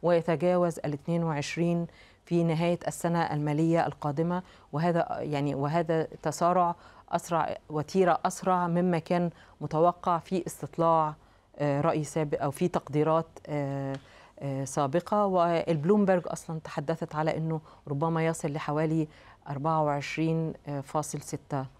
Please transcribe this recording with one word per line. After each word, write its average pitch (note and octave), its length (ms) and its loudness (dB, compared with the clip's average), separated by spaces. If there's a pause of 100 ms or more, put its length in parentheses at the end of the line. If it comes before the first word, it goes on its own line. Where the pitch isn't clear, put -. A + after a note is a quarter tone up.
ويتجاوز E3+ 760 2
الاتنين E3+ 460 -2
وعشرين E3 640 0 (380)
في E3+ 200 2
نهاية E3+ 420 2
السنة E3+ 320 -2
المالية D#3 680 2
القادمة. E3 560 -2 (300)
وهذا، E3 340 2 (140)
يعني، C#3+ 340 -2
وهذا D#3+ 480 0
تسارع E3+ 720 0 (360)
أسرع، - 460 -2 (140)
وتيرة D#3+ 540 2
أسرع F#3 440 0
مما F3 300 2
كان F3 320 0 (300)
متوقع E3 580 2
في E3+ 280 -4
استطلاع، D#3+ 680 0 (440)
آه، C#3+ 220 0
رأي D#3 240 0
سابق D3+ 380 -2
أو C#3+ 80 0
في F3 180 0
تقديرات، D#3 580 0 (200)
آه، C#3 500 -4 (440)
آه، C#3 240 -4
سابقة. E3+ 600 0
والبلومبرج F3 1000 4
أصلا D#3+ 380 -8
تحدثت D#3+ 500 -6
على D#3 220 0
أنه D#3+ 240 -2 (280)
ربما D#3+ 380 0
يصل D#3+ 260 -2
لحوالي D#3 560 0 (400)
أربعة D#3 340 0
وعشرين D#3+ 680 0 (300)
فاصل D3+ 380 -4
ستة C#3+ 460 -8 (140)